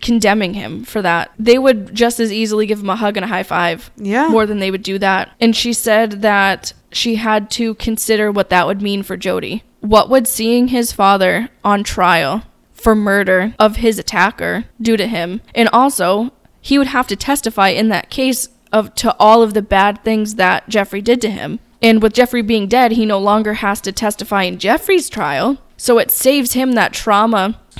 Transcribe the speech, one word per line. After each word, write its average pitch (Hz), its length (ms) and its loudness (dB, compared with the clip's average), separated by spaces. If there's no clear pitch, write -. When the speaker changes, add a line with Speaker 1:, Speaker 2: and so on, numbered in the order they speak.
Speaker 1:
condemning 214 520 0
him 202 300 -10
for 220 180 -6
that. 170 360 -2
They 233 200 4
would 254 360 0
just 233 260 0
as 220 120 -2
easily 214 340 -2
give 208 140 -4
him 202 100 -6
a 190 60 -2
hug 208 220 -2
and 190 80 -4
a - 20 -6
high 190 160 -4
five 175 540 -4
Speaker 2:
Yeah. 226 320 0
Speaker 1:
more 220 160 4
than 208 140 -4
they 190 120 -2
would 190 120 -6
do 196 160 -4
that. 190 320 0
And 226 140 4
she 240 180 -2
said 214 480 0
that 196 500 0
she 226 240 -2
had 214 360 -2
to 226 240 -4
consider 214 560 -2
what 202 180 -2
that 180 160 2
would 196 160 -4
mean 202 220 -4
for 190 140 -10
Jody. 185 460 -6
What 214 280 4
would 254 180 4
seeing 240 420 0
his 240 240 -2
father 196 560 2
on 202 200 2
trial 175 600 0
for 226 220 2
murder 196 640 0
of 214 160 2
his 226 240 0
attacker 185 680 -2
do 226 140 2
to 202 100 0
him? 170 360 -6
And 233 200 2
also, 220 580 2
he 277 160 2
would 269 100 2
have 262 200 -2
to 202 100 -4
testify 226 520 -2
in 220 200 0
that - 200 -4
case 262 380 -2
of, 208 240 0
to - 240 -2
all 226 240 6
of 214 100 -2
the 208 80 -2
bad 202 420 0
things 214 320 -2
that 190 340 0
Jeffrey 202 320 -2
did 233 200 2
to 220 80 -2
him. - 300 -8
And 226 200 6
with 214 120 2
Jeffrey 240 280 2
being 208 260 0
dead, 233 260 4
he 226 120 2
no 208 140 0
longer 208 360 0
has 202 260 -4
to 196 100 -8
testify 208 520 -2
in 180 160 -4
Jeffrey's 311 500 0
trial. 175 480 -2
So 233 220 2
it - 100 0
saves 269 440 0
him 262 200 0
that 208 200 0
trauma 214 640 0